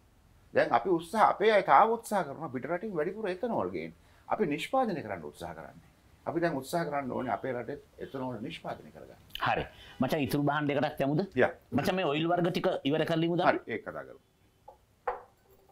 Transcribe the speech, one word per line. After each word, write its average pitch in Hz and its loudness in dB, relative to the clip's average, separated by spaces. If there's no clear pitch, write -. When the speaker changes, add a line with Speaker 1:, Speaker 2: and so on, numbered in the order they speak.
Speaker 1:
දැන් 151 4
අපි 123 2
උත්සාහ, 170 4
අපේ 208 4
අය 202 6
තාම 185 8
උත්සාහ 214 -2
කරනවා 139 -8
පිට 127 -6
රටින් 180 -4
වැඩිපුර 185 -4
එතනෝල් 180 -2
ගේන්න. 82 -8
අපි 196 0
නිෂ්පාදනය 170 0
කරන්න 98 -8
උත්සාහ 82 -10
කරන්නේ. 80 -18
අපි 151 -2
දැන් 165 0
උත්සාහ 170 -4
කරන්න 143 -4
ඕනේ 117 -2
අපේ 127 -4
රටේ 123 -8
එතනෝල් 127 -8
නිෂ්පාදනය 127 -10
කරගන්න. - -20
Speaker 2:
හරි. 104 0
මචං 147 0
ඉතුරු 143 0
භාණ්ඩ 147 0
එකටත් 147 0
යමුද? 147 2
Speaker 1:
යා. 120 4
Speaker 2:
මචං 165 0
මේ 185 0
ඔයිල් 156 0
වර්ග 175 2
ටික 180 0
ඉවර 156 2
කරලිමුද? 165 2
Speaker 1:
හරි, 151 6
ඒක 110 -6
කතා 78 -10
කරමු. 64 -18